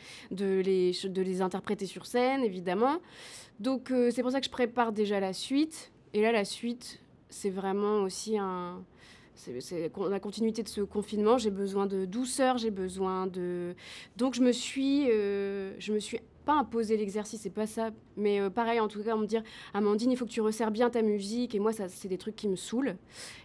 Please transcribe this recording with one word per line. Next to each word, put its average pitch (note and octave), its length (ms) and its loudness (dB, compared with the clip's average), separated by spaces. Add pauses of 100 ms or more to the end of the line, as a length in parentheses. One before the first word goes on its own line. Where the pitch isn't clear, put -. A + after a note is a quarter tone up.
(320)
de F#3+ 320 2
les F#3 300 4
ch-, F#3+ 180 -4
de F#3 100 0
les F#3 200 0
interpréter G3 440 -2
sur F3+ 200 -10
scène, B3+ 380 2
évidemment. G3+ 560 2 (600)
Donc, B3+ 320 -2
euh, B3 220 4
c'est B3 80 -2
pour B3 100 0
ça C4+ 80 2
que C4 60 -4
je - 60 -6
prépare A#3+ 400 2
déjà G#3 280 2
la F#3+ 140 0
suite. D4 580 -2 (220)
Et G#3 80 2
là, A3+ 100 4
la G#3+ 140 4
suite, - 540 -8 (300)
c'est - 200 -4
vraiment G3 520 2
aussi G3+ 360 -2
un, F#3 460 -4 (520)
c'est, B2 260 -10
c'est E3 300 -4
con-, F#3+ 180 -2
la G3 100 0
continuité G#3+ 420 -2
de - 60 -4
ce - 140 -6
confinement. G#3 560 2
J'ai G#3+ 140 2
besoin G3 340 -2
de F#3+ 200 -2
douceur, B3+ 520 2
j'ai A3+ 140 -2
besoin F#3+ 560 -2
de, F3+ 460 -4 (440)
donc B3 160 2
je A#3+ 80 2
me B3 100 8
suis, C4+ 580 2
euh, G3+ 680 0
je G#3 140 -4
me G#3+ 60 2
suis G#3 200 -6 (240)
pas C#4+ 100 4
imposé A3+ 440 2
l'exercice, G#3 440 -4
c'est G3 80 -6
pas G#3+ 180 -2
ça. A3 240 -4 (260)
Mais, G3+ 240 2
euh, G3 80 2
pareil, A#3 320 2
en G#3+ 80 2
tout G#3 140 -8
cas, A3+ 120 0
on A3 40 2
me G#3+ 80 0
dit, « G#3+ 100 0 (360)
Amandine, G#3 380 4
il B3 60 4
faut B3 80 -2
que - 60 -10
tu A3+ 100 -2
resserres A3 300 2
bien A#3+ 180 4
ta A#3 120 2
musique. » G#3+ 540 0
Et G3 40 2
moi, G#3+ 120 2
ça, G#3+ 160 -4
c'est F3+ 220 -10
des F3+ 80 -2
trucs G#3+ 180 -8
qui G#3+ 140 -4
me F#3+ 80 2
saoulent. A3+ 400 -2 (480)